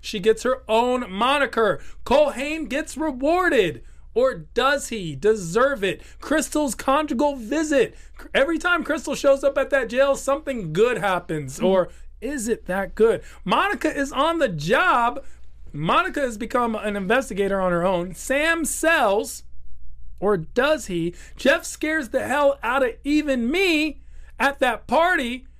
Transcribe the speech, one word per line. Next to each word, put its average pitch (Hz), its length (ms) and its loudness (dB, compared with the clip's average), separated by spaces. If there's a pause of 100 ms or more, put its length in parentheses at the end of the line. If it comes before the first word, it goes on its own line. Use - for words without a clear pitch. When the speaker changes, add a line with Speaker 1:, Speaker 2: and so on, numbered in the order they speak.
Speaker 1:
she - 200 -8
gets 220 220 2
her 254 260 -2
own 240 420 2
moniker. 226 720 2 (240)
Cole 277 260 4
Hain 294 340 -4
gets 277 320 -6
rewarded. 277 840 0 (320)
Or 247 200 2
does 254 540 -2
he 180 260 -6
deserve 208 720 0
it? 180 180 -4 (180)
Crystal's 294 540 0
conjugal 208 640 0
visit. 269 580 0 (220)
Cr-, - 180 -18
every 294 240 2
time 349 240 0
Crystal 285 320 -4
shows 277 300 4
up 277 140 2
at 262 120 0
that 262 200 2
jail, 269 260 4
something 269 560 -4
good 220 260 4
happens. 165 580 -4
Speaker 2:
Mm-hmm. 170 100 0
Speaker 1:
Or 185 220 4 (320)
is 240 280 -6
it - 180 -4
that 185 300 -4
good? 214 260 4 (220)
Monica 302 500 0
is 277 160 -2
on 320 300 0
the 269 80 2
job. 240 720 2 (500)
Monica 262 480 0
has 240 180 -2
become 233 360 0
an 202 220 -4
investigator 196 640 0
on 185 100 2
her 170 160 2
own. 180 280 0
Sam 311 500 0
sells. 262 800 0 (720)
Or 202 200 2
does 262 480 0
he? 170 280 -2 (220)
Jeff 320 280 2
scares 311 440 -4
the 220 180 -2
hell 277 340 4
out 254 220 0
of 240 120 0 (100)
even 277 440 0
me 311 520 0 (400)
at 277 180 0
that 247 300 0
party. 269 560 2 (160)